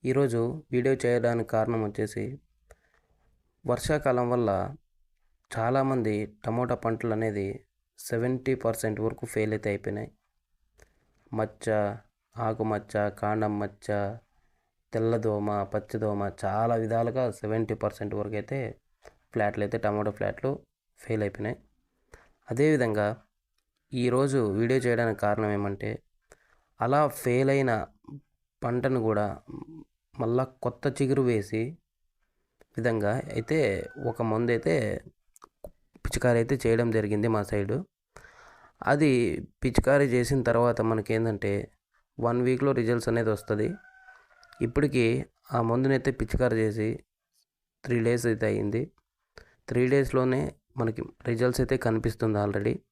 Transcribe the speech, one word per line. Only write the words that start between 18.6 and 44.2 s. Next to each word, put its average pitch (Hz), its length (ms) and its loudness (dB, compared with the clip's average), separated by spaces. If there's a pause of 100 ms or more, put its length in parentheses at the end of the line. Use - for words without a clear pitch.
ఫ్లాట్లు 104 320 0
అయితే, 110 120 -2
టమాటో 104 420 0
ఫ్లాట్లు 117 320 -2 (480)
ఫెయిల్ 107 260 -2
అయిపోయినాయి. 104 320 -6 (920)
అదేవిధంగా 120 580 4 (840)
ఈరోజు 131 460 2 (200)
వీడియో 120 200 2
చేయడానికి 117 420 0
కారణం 104 320 2
ఏమంటే, 101 360 -4 (920)
అలా 131 200 2 (220)
ఫెయిల్ 131 320 2
అయిన 131 180 2 (920)
పంటను 127 380 0
కూడా 107 240 2 (920)
మళ్ళా 123 300 0 (180)
కొత్త - 220 -6 (120)
చిగురు 135 260 2
వేసి 110 380 0 (1160)
విధంగా 113 360 2 (200)
అయితే 156 260 -2 (520)
ఒక 113 120 -4
మందు 117 320 0
అయితే 160 200 0 (1300)
పిచికారీ 120 380 2
అయితే 127 140 0
చేయడం 117 340 2
జరిగింది 107 440 0
మా 104 80 0
సైడు. 104 340 -2 (1080)
అది 147 280 4 (520)
పిచికారీ 139 460 4
చేసిన 123 340 2
తర్వాత 117 380 2
మనకేందంటే, 110 720 0 (640)
వన్ 117 240 0
వీక్లో 131 300 2
రిజల్ట్స్ 120 400 2
అనేది 113 180 2
వస్తది. 107 380 0 (920)